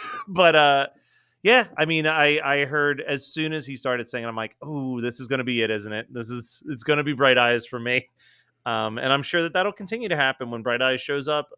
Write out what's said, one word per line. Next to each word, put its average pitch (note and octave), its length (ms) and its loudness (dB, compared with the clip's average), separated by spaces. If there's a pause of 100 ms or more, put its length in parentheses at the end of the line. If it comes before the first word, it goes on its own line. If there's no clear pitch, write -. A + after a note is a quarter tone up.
<laughs> - 220 -12
But, E3+ 280 6
uh, C#3+ 300 6 (560)
yeah, A3+ 260 6 (100)
I D#3 80 4
mean, D#3+ 200 0
I, D3+ 340 4
I C#3+ 260 2
heard C#3+ 340 0
as - 260 -6
soon D#3 280 -4
as D3 120 -6
he C3+ 100 -10
started B2 320 -4
singing, A#2 180 -8
I'm A2+ 100 -8
like, A2 260 -8
"Ooh, C3+ 380 -6
this A#2+ 200 -4
is C3 60 -12
gonna C3 160 -2
be A#2+ 200 0
it, G#2+ 80 0
isn't G#2+ 220 -4
it? A2 200 -8
This A#2 160 -8
is, A#2+ 380 -10
it's C#3+ 180 -10
gonna D3 200 2
be D3 100 -2
Bright B2+ 240 4
Eyes A#2+ 260 2
for B2 160 -10
me." B2 280 -2 (580)
Um, A2 320 -4
and C3 120 -2
I'm C#3 120 2
sure E3+ 180 0
that E3 140 -2
that'll F#3+ 180 0
continue G#3+ 380 -8
to E3 60 0
happen C3+ 340 -2
when A#2 120 -8
Bright A#2+ 200 0
Eyes C3 180 0
shows C#3+ 280 -4
up D3 300 -2